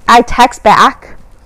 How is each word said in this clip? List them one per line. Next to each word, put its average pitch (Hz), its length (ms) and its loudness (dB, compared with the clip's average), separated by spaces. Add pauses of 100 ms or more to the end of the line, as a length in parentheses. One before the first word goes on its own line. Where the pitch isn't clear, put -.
I 240 160 2
text - 400 -4
back, - 560 -2 (260)